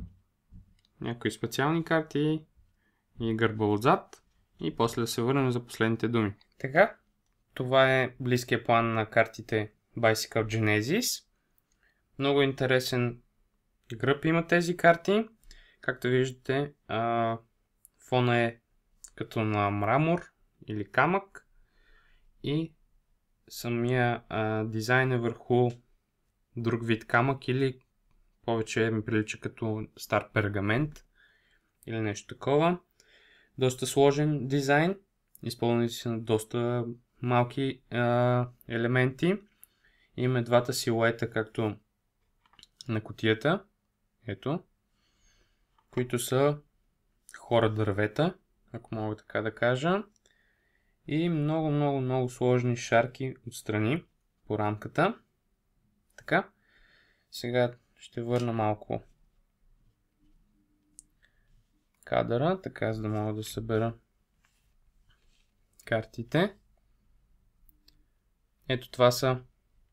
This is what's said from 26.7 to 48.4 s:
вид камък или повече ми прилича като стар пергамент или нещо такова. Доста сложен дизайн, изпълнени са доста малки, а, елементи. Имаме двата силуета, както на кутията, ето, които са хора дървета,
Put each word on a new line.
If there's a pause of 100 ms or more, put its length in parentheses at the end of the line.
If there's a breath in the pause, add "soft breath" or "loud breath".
вид
камък
или (640)
повече
ми
прилича
като (100)
стар
пергамент (840 soft breath)
или
нещо
такова. (800 soft breath)
Доста
сложен
дизайн, (440)
изпълнени
са
доста (380)
малки, (100)
а, (200)
елементи. (800 soft breath)
Имаме
двата
силуета,
както (1120)
на
кутията, (640)
ето, (1300)
които
са (760)
хора
дървета, (380)